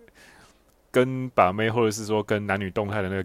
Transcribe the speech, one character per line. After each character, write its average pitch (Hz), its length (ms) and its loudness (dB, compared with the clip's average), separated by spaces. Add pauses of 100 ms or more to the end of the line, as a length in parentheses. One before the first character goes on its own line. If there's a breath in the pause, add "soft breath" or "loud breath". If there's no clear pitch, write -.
(880 loud breath)
跟 131 420 2
把 90 200 4
妹 110 180 0
或 117 140 2
者 110 80 2
是 104 140 -8
说 107 180 0
跟 104 240 -2
男 98 100 0
女 98 140 -6
动 107 160 -2
态 104 140 -4
的 92 80 -4
那 98 60 -4
个 95 100 -4